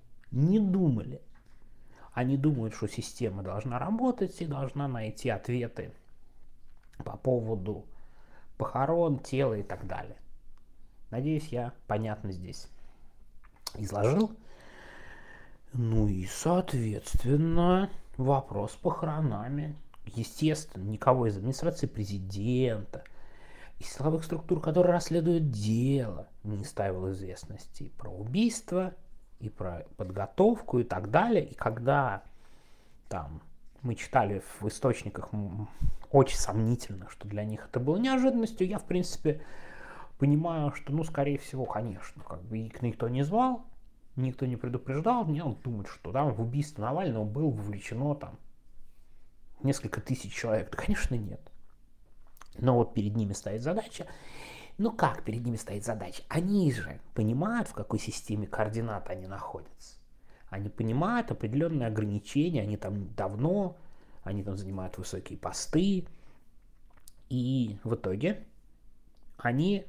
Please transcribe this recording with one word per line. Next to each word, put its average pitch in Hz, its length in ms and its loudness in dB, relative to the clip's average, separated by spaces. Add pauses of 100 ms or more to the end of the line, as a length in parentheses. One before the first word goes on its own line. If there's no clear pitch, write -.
(320)
не 156 260 6
думали. 170 640 4 (920)
Они 127 220 4
думают, 131 360 2
что 107 140 -2
система 101 540 -4
должна 107 360 -4
работать 220 640 0
и 170 60 -2
должна 139 420 -2
найти 113 400 -2
ответы 120 640 -2 (1120)
по 101 140 -6
поводу 110 640 0 (720)
похорон, 156 640 2
тела 131 340 0
и 104 100 -2
так - 240 -6
далее. - 300 -8 (960)
Надеюсь, 147 380 0
я 120 260 -4 (120)
понятно 107 460 0
здесь 92 360 -8 (1040)
изложил. 110 580 2 (1400)
Ну 113 340 4
и, 92 160 2
соответственно, 165 1700 4 (260)
вопрос 131 560 2
с - 40 -14
похоронами. 147 1000 0 (300)
Естественно, 113 800 0
никого 117 420 4
из 104 100 2
администрации 135 500 0
президента, 101 1200 0 (760)
из - 140 -6
силовых 160 320 0
структур, 160 380 0
которые 175 320 6
расследуют 165 560 4
дело, 110 800 2 (160)
не 104 200 -4
ставил 95 460 -2
известности 95 720 -8
и - 80 -6
про - 200 -8
убийство, 180 840 0 (460)
и 107 80 -6
про 87 380 -6 (100)
подготовку, 107 840 2
и 120 60 4
так 98 260 -2
далее. 196 340 6
И - 100 -12
когда 120 680 2 (840)
там 78 340 -6 (400)
мы 120 120 -2
читали 101 480 2 (180)
в 104 80 0
источниках, - 640 0
м, 104 360 -4 (420)
очень 135 280 8
сомнительно, 107 720 0
что - 180 -12
для 104 160 -4
них 107 240 -6
это 123 120 -2
было 147 160 2
неожиданностью, 240 720 4
я, 196 120 -2
в - 60 -8
принципе, 180 580 0 (760)
понимаю, 147 540 4
что, - 200 -6
ну, 160 120 2
скорее 143 340 0
всего, 127 280 -4
конечно, 110 580 -6
как 85 180 -10
бы 110 160 -6
их 113 240 -6
никто 117 260 2
не 127 140 2
звал, 233 420 4 (520)
никто 131 300 0
не 123 100 0
предупреждал. 139 680 0
Мне 156 200 0
он 123 180 0
думает, 107 260 -4
что - 240 -10
там 139 200 4
в 104 80 -2
убийство 120 420 0
Навального 123 420 0
было 135 260 2
вовлечено 107 640 -2
там - 240 -10 (1200)
несколько - 380 2
тысяч 123 320 -4
человек. - 380 0
Да, - 80 -6
конечно, - 360 2
нет. 107 260 -2 (1200)
Но 127 180 6
вот 113 180 4
перед 104 200 2
ними 101 200 2
стоит 107 280 -6
задача. - 440 -2 (720)
Ну 214 140 4
как 135 300 2
перед 113 220 -2
ними 120 120 0
стоит 104 280 -6
задача? 107 440 -4
Они 180 420 4
же 71 300 -4 (140)
понимают, 156 540 2
в - 40 -12
какой 107 260 -4
системе - 480 -4
координат 110 640 -2
они 92 180 -6
находятся. - 680 -10 (540)
Они 101 180 -4
понимают 160 640 0
определённые 127 580 0
ограничения, 110 720 2
они 104 140 0
там 101 380 -4
давно, 156 640 0 (460)
они 101 200 -4
там 98 140 -2
занимают 95 420 -6
высокие - 400 -8
посты. 185 680 2 (1200)
И 123 540 2
в 113 100 2
итоге 113 500 0 (920)
они 170 500 2